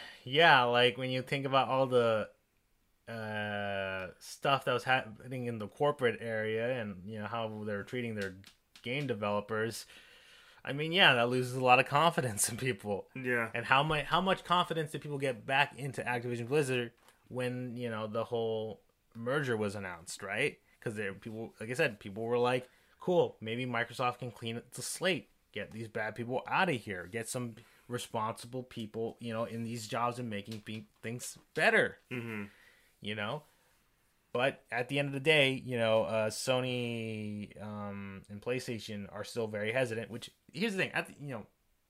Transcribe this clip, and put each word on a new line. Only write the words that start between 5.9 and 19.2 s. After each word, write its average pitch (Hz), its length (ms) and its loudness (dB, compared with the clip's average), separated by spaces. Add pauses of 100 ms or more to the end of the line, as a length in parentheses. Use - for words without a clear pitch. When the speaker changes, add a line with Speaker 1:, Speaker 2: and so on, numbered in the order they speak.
Speaker 1:
area 113 600 -2
and, 104 160 -6 (100)
you 107 140 -8
know, 107 60 -6
how 110 380 -4
they're 101 200 -4
treating 117 320 -4
their 98 180 -4 (480)
game 120 240 -4
developers, 107 800 -2 (800)
I - 80 -6
mean, 151 180 -2
yeah, 170 240 8
that 120 140 4
loses 127 260 0
a 131 100 -2
lot 127 140 10
of 131 80 4
confidence 147 640 4
in 120 80 -4
people. 104 580 -2
Speaker 2:
Yeah. 123 400 0
Speaker 1:
And 117 100 -2
how 135 200 6
mu-, 156 200 2
how 160 160 2
much 185 220 2
confidence 165 480 2
did 147 120 -6
people 147 160 -6
get 127 280 -2
back 135 320 2
into 131 240 -6
Activision 120 460 -4
Blizzard 127 420 2 (380)
when, 123 480 -4
you 123 120 -4
know, 110 200 -4
the 110 160 -2
whole 110 560 -2 (340)
merger 123 420 0